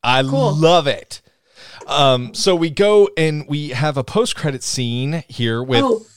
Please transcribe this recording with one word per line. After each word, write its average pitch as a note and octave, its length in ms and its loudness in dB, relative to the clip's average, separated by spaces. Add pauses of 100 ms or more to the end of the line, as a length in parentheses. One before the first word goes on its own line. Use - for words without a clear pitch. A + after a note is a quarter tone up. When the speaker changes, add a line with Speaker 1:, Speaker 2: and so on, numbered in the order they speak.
Speaker 1:
I B2+ 200 2
Speaker 2:
Cool. C#3 300 0
Speaker 1:
love D#3+ 340 4
it. - 340 -6 (680)
Um, C3+ 480 2
so - 180 2
we E3 160 0
go G3+ 460 4
and D#3 320 -2
we D3 220 -4
have C3+ 260 -2
a C3+ 80 -4
post-credit D#3 580 -4
scene C3 680 -4
here A#2 340 -4
with C3 200 2
Speaker 2:
Oh, A#3 220 -2 (120)